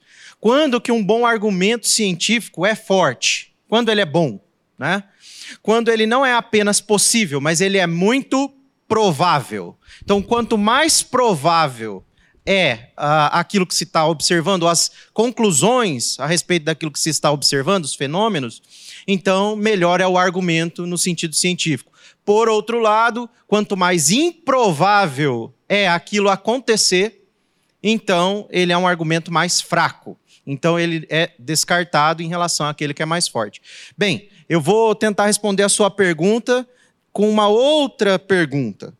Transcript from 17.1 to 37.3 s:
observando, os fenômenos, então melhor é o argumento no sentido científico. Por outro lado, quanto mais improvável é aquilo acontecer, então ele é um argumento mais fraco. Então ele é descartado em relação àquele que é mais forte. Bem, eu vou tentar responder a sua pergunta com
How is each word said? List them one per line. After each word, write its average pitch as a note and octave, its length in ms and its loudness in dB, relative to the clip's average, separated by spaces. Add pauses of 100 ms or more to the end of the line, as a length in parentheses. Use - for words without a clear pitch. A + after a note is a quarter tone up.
observando, D3 520 0
os B2+ 100 -8
fenômenos, D3+ 680 -4 (440)
então G3 500 0
melhor F#3 440 2
é F#3 60 2
o F#3 120 2
argumento F3 680 0
no F3 120 -6
sentido E3 360 -4
científico. E3 580 -4 (320)
Por A3 240 2
outro A3 300 -2
lado, A3+ 500 0 (180)
quanto G#3 300 -2
mais F3+ 340 0
improvável F#3 1400 0 (140)
é G3+ 200 0
aquilo G3 400 0
acontecer, G#3 960 -2 (560)
então G3 680 0
ele F3+ 220 0
é F3 60 2
um F3+ 80 0
argumento E3 460 -2
mais E3+ 280 0
fraco. D3+ 580 -4 (280)
Então E3 320 -2
ele E3 300 -4
é D#3+ 300 -2
descartado D#3+ 840 0
em E3 60 -10
relação E3+ 380 -4
àquele D3 260 -6
que C#3+ 100 -8
é D#3 40 -6
mais E3 200 -2
forte. - 360 -8 (340)
Bem, F3 320 -2 (180)
eu E3 140 0
vou G#3+ 340 2
tentar G#3+ 300 0
responder G#3 380 0
a G3+ 80 2
sua G3+ 200 2
pergunta G3+ 800 0 (420)
com G#3 200 0